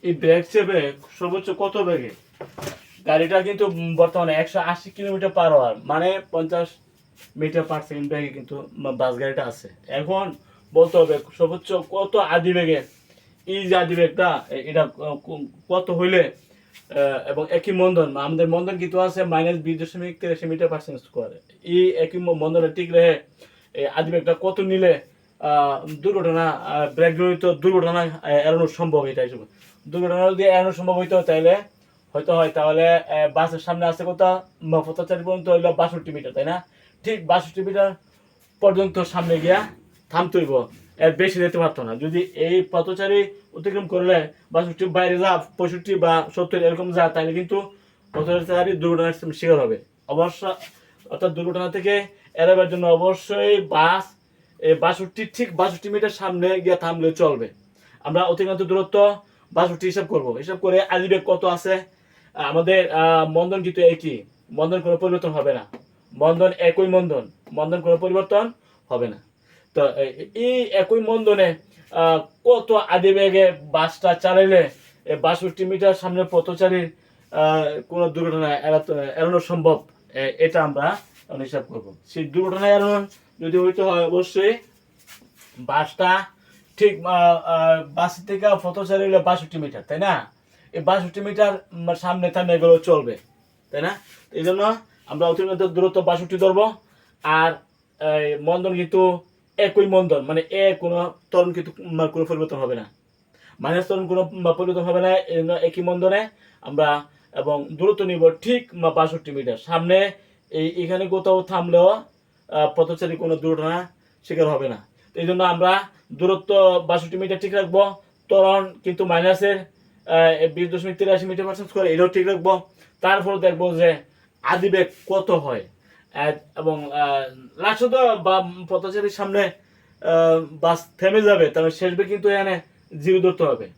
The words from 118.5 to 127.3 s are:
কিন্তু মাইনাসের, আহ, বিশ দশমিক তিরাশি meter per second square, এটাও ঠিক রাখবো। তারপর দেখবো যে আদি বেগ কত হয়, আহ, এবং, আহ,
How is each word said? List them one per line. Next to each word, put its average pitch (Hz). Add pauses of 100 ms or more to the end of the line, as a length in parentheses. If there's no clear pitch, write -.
কিন্তু 185
মাইনাসের, 185
আহ, 165
বিশ 175
দশমিক 180
তিরাশি 190
meter 185
per 190
second 190
square, 190
এটাও 175
ঠিক 185
রাখবো। 190 (500)
তারপর 196 (120)
দেখবো 175 (100)
যে 170 (540)
আদি 180
বেগ 185 (200)
কত 190
হয়, 139 (500)
আহ, 147 (300)
এবং, 156 (140)
আহ, 139 (380)